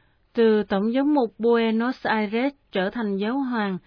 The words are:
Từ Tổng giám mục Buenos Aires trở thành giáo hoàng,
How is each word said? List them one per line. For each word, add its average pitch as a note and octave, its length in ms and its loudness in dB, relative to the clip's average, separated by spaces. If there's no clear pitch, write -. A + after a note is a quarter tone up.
Từ A3 300 4
Tổng G#3 280 -2
giám C#4 220 2
mục B3 240 0
Buenos A#3 680 0
Aires A3 480 0
trở F#3+ 180 -2
thành G#3+ 280 -4
giáo G#3+ 200 -2
hoàng, A3+ 500 -4